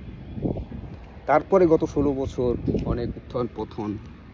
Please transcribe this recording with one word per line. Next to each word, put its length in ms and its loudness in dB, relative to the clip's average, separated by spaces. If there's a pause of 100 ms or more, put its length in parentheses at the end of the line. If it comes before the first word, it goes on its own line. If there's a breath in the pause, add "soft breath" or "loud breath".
(1300)
তারপরে 400 6
গত 180 6
ষোলো 280 2
বছর 440 0 (280)
অনেক 240 0
উত্থান 480 -4
পতন 420 -4 (360)